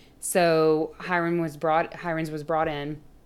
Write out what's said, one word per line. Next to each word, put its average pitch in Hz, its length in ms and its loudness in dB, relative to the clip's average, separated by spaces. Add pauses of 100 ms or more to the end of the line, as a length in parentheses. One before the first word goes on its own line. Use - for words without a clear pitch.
(180)
So 160 800 4
Hiron 170 420 -2
was 151 160 -4
brought, 160 360 0
Hirons 160 380 -6
was 151 140 -8
brought 160 240 0
in, 147 320 -6 (260)